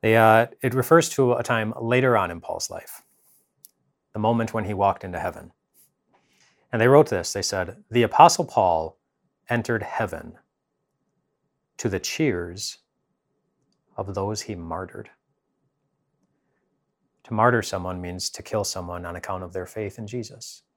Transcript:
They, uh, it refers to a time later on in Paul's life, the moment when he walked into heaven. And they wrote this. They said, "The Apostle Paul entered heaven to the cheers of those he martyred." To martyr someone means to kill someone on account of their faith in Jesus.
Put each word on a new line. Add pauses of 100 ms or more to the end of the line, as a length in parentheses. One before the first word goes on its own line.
They,
uh, (160)
it
refers
to
a
time
later
on
in
Paul's
life, (1080)
the
moment
when
he
walked
into
heaven. (1200)
And
they
wrote
this.
They
said,
"The
Apostle
Paul (500)
entered
heaven (1400)
to
the
cheers (1160)
of
those
he
martyred." (2250)
To
martyr
someone
means
to
kill
someone
on
account
of
their
faith
in
Jesus. (120)